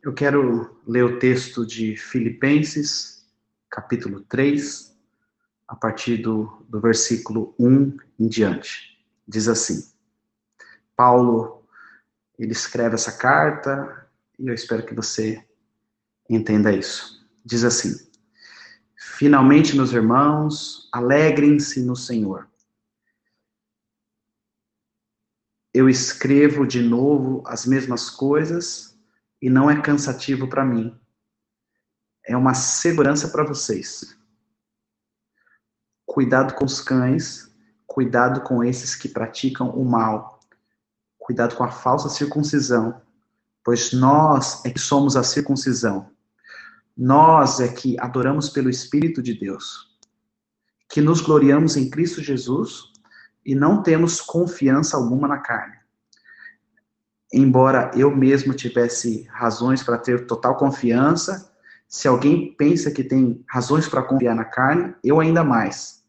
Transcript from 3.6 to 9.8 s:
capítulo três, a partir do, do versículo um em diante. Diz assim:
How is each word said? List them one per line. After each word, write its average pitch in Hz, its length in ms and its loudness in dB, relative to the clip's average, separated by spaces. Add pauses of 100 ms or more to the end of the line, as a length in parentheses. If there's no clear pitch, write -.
capítulo 101 500 -8
três, - 760 -2 (720)
a 135 80 -18
partir 113 440 -4
do, 107 500 -6
do 110 120 -8
versículo 110 800 0
um 135 380 4 (220)
em 110 100 0
diante. - 720 -4 (280)
Diz 107 220 -2
assim: - 420 -4 (1040)